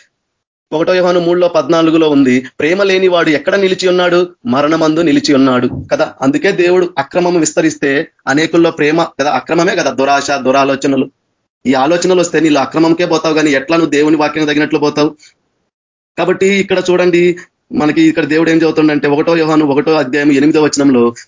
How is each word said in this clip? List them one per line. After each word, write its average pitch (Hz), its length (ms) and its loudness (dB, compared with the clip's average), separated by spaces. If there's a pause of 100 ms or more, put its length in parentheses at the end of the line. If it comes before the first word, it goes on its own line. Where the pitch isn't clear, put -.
(720)
ఒకటో 165 220 0
యోహాను 180 240 0
మూడులో 175 280 0
పద్నాలుగులో 160 600 2
ఉంది, 131 380 2 (120)
ప్రేమ 180 240 0
లేనివాడు 185 460 2
ఎక్కడ 151 260 -2
నిలిచి 185 320 -2
ఉన్నాడు? 180 420 0 (160)
మరణమందు 156 540 0
నిలిచి 147 340 0
ఉన్నాడు 127 360 2 (220)
కదా. 151 300 -2
అందుకే 233 300 0
దేవుడు 175 460 0
అక్రమం 175 420 -2
విస్తరిస్తే 151 680 -2 (200)
అనేకుల్లో 160 440 2
ప్రేమ 160 320 0
కదా, 147 280 -4
అక్రమమే 170 440 -2
కదా, 139 160 -2
దురాశ, 139 400 0
దురాలోచనలు. 135 800 0 (560)
ఈ 131 80 0
ఆలోచనలు 175 480 2
వస్తే 160 180 -2
నీళ్ళు 151 200 2
అక్రమంకే 165 460 0
పోతావు, 160 280 -2
కానీ 151 180 0
ఎట్లా 139 260 -2
నువ్వు 156 140 0
దేవుని 151 240 2
వాక్యం 151 300 -2
తగినట్లు 147 340 -2
పోతావు? 147 360 -2 (1000)
కాబట్టి 180 280 -2
ఇక్కడ 190 360 0 (100)
చూడండి, 175 460 2 (360)
మనకి 151 280 0
ఇక్కడ 160 240 2
దేవుడు 160 240 0
ఏం 160 120 2
చెబుతుండంటే, 151 460 0
ఒకటో 156 300 0
యోహాను 156 280 2
ఒకటో 147 280 0
అధ్యాయం 147 380 0
ఎనిమిదో 151 320 2
వచనంలో, 135 500 2 (140)